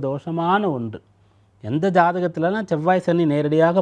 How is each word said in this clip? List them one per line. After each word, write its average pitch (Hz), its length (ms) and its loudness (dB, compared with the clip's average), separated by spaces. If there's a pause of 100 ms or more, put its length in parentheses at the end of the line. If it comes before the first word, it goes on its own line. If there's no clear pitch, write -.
தோஷமான 165 680 -2
ஒன்று. 120 300 -6 (640)
எந்த 151 260 -2
ஜாதகத்திலலாம் 175 800 0
செவ்வாய் 175 380 0
சனி 170 200 2
நேரடியாக 151 560 2